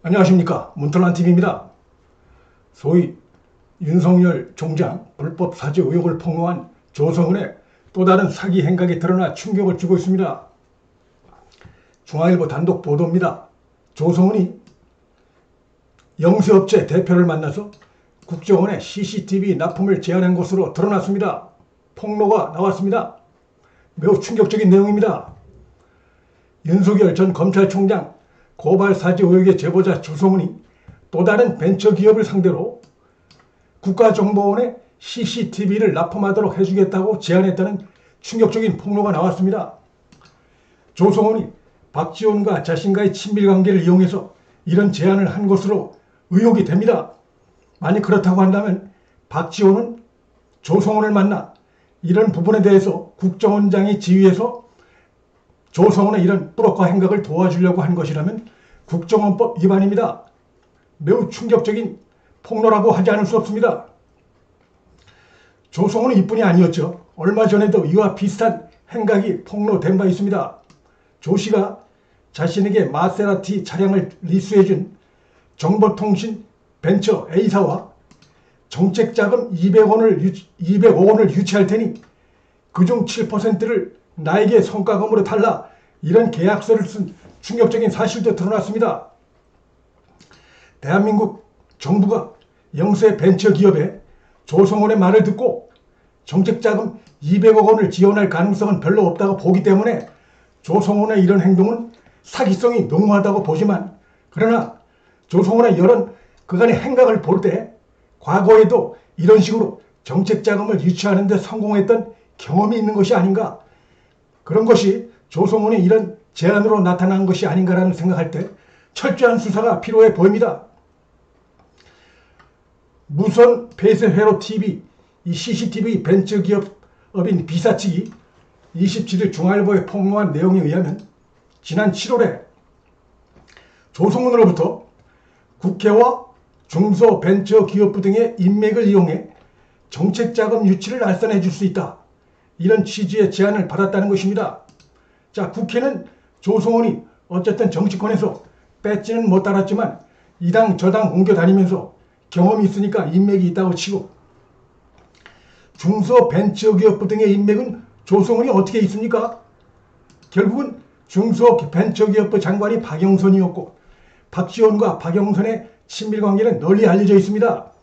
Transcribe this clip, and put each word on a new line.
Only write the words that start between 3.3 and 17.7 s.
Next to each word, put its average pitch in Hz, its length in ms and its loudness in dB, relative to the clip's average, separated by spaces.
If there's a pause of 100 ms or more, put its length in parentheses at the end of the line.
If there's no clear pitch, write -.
윤석열 175 760 2
총장 160 520 -6 (100)
불법 170 400 -8
사죄 147 240 -4
의혹을 170 380 -2
폭로한 170 500 -6 (240)
조성은의 170 640 -2 (400)
또 185 100 -2
다른 190 240 4
사기 185 380 -2
행각이 175 320 -2
드러나 180 340 -2
충격을 196 460 -4
주고 180 180 0
있습니다. 185 460 -4 (1600)
중앙일보 160 440 0
단독 160 340 -4
보도입니다. 165 680 -2 (460)
조성은이 180 680 0 (1600)
영세업체 190 680 4
대표를 175 380 2
만나서 160 460 -4 (560)